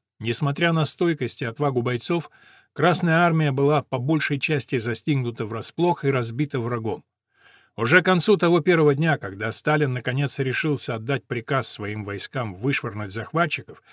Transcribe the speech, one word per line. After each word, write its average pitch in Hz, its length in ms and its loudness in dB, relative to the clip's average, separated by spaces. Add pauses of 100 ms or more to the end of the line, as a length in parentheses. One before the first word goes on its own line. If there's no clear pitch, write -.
(200)
Несмотря 143 520 0
на 160 120 2
стойкость 151 580 0
и - 20 -4
отвагу 123 380 0
бойцов, 127 480 -2 (420)
Красная 170 540 2
Армия 160 240 4
была 139 320 2
по - 160 -4
большей 143 400 0
части 139 400 -2
застигнута 117 640 -2
врасплох 117 600 -2
и 139 60 2
разбита 127 500 -2
врагом. 113 420 -4 (760)
Уже 123 240 4
к 170 40 0
концу 185 320 4
того 170 240 4
первого 156 340 4
дня, 151 240 0
когда 101 320 -6
Сталин 151 420 0
наконец 127 460 -4
решился 131 560 -2
отдать 117 300 -6
приказ 120 420 -2
своим 104 380 -6
войскам 101 500 -8
вышвырнуть 107 560 -4
захватчиков, 151 720 -4 (100)